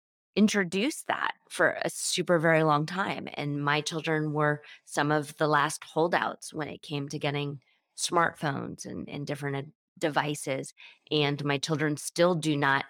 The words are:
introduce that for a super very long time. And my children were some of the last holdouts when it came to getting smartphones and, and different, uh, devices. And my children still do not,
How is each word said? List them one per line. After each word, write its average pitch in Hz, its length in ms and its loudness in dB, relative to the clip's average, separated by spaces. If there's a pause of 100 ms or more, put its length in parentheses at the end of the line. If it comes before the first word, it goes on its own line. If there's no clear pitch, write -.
(360)
introduce 202 680 2
that - 280 -2 (160)
for - 340 2
a - 60 -2
super - 500 0
very 160 260 6
long 151 200 4
time. 180 500 -4
And 143 300 -4
my 147 160 2
children 156 540 -2
were 147 280 2 (220)
some 147 260 0
of 151 280 0
the 156 100 2
last 151 360 2
holdouts - 680 0
when 151 160 -6
it - 140 -12
came 143 260 -6
to 151 100 -8
getting 143 420 -4 (360)
smartphones 147 880 -2
and, 123 240 -10
and 143 180 -8
different, 143 300 -4
uh, 139 60 -6 (360)
devices. 143 760 -2 (360)
And 143 320 0
my 143 140 0
children 151 400 0
still 175 380 2
do 156 200 0
not, 139 360 2